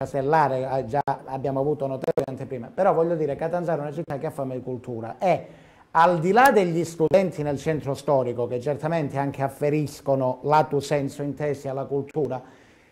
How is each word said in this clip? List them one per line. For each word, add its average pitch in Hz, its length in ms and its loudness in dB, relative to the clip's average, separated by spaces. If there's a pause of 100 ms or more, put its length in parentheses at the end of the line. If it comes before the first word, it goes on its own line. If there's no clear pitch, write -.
stellare, 135 640 2 (100)
eh, 123 60 -4
già 135 160 -2 (240)
abbiamo 135 360 -2
avuto 143 260 0
notevoli 139 400 -2
anteprime, 127 460 -10
però 185 200 4
voglio 165 220 2
dire, 147 220 -2
Catanzaro 165 420 -2
è 143 60 -6
una 147 80 -8
città 147 240 -6
che 135 80 -6
ha 151 60 -4
fame 131 240 -6
di 123 80 -6
cultura 117 540 -8
e 175 300 2 (440)
al 170 280 6
di 180 140 2
là 262 180 8
degli 175 320 4
studenti 165 580 2
nel 147 160 -2
centro 139 360 -2
storico, 123 540 0
che 123 120 -4
certamente 147 580 -2
anche 139 260 -2
afferiscono 139 1000 0
lato 143 400 2
senso 139 420 -4
intesi 143 460 -4
alla 135 160 -6
cultura, 135 560 -4 (500)